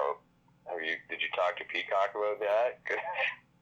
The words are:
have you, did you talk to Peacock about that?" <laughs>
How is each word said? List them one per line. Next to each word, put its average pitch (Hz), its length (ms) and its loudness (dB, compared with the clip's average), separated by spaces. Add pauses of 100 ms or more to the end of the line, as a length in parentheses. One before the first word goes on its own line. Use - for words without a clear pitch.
(680)
have 87 120 -4
you, 80 160 -2 (120)
did 85 140 -6
you 92 140 0
talk 90 220 2
to - 60 -10
Peacock - 500 0
about 104 260 0
that?" 107 440 2
<laughs> - 160 -2 (600)